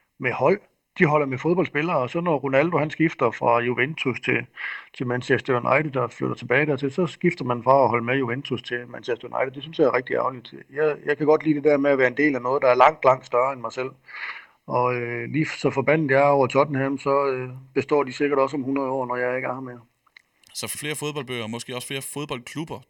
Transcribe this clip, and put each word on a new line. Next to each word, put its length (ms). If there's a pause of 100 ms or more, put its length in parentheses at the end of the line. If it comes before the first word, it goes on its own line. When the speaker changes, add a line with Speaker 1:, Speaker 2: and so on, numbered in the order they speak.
(200)
Speaker 1:
med 120
hold. 280 (400)
De 60
holder 200
med 120
fodboldspillere, 600
og 120
så 120
når 160
Ronaldo, 400
han 120
skifter 420
fra 300
Juventus 600
til, 240 (520)
til 100
Manchester 580
United 300
og 160
flytter 240
tilbage 300
dertil, 260
så 160
skifter 380
man 180
fra 200
at 60
holde 160
med 120
Juventus 440
til 160 (100)
Manchester 480
United. 160
Det 120
synes 160
jeg 60
er 100
rigtig 180
ærgerligt. 400 (200)
Jeg, 220 (100)
jeg 120
kan 80
godt 180
lide 120
det 80
der 140
med 140
at 60
være 100
en 100
del 180
af 60
noget, 200
der 60
er 80
langt, 300
langt 200
større 280
end 80
mig 100
selv. 180 (800)
Og, 280
øh, 340
lige 160
så 240
forbandet 420
jeg 80
er 80
over 200
Tottenham, 500
så, 300
øh, 220 (240)
består 300
de 100
sikkert 260
også 180
om 60
hundrede 260
år, 160
når 100
jeg 200
ikke 120
er 60
her 80
mere. 180 (760)
Speaker 2:
Så 260
flere 160
fodboldbøger, 520
måske 280
også 120
flere 140
fodboldklubber 760 (100)